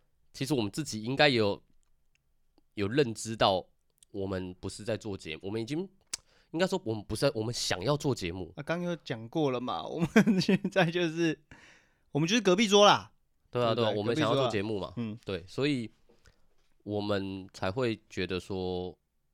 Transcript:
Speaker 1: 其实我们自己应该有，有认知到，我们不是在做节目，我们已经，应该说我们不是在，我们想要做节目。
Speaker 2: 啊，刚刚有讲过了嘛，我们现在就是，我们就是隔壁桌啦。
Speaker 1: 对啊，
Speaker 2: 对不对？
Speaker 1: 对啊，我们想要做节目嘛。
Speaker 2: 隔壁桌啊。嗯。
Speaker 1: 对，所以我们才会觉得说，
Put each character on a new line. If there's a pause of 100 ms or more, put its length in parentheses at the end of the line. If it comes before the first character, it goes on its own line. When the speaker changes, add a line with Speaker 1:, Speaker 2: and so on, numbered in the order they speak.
(320)
Speaker 1:
其
实
我
们
自
己
应
该
有， (1120)
有
认
知
到， (460)
我
们
不
是
在
做
节
目，
我
们
已
经， (720)
应
该
说
我
们
不
是
在，
我
们
想
要
做
节
目。
Speaker 2:
啊，
刚
刚
有
讲
过
了
嘛，
我
们
现 (140)
在
就
是， (760)
我
们
就
是
隔
壁
桌
啦。 (400)
Speaker 1:
对
啊，
Speaker 2:
对
不
对？
Speaker 1:
对
啊，
我
们
想
要
做
节
目
嘛。
Speaker 2:
隔
壁
桌
啊。
嗯。
Speaker 1:
对，
所
以 (960)
我
们
才
会
觉
得
说， (380)